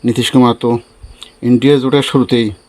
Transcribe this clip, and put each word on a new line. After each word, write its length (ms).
নীতিশ 260
কুমার 240
তো 160
এনডিএ 360
জোটের 240
শুরুতেই 440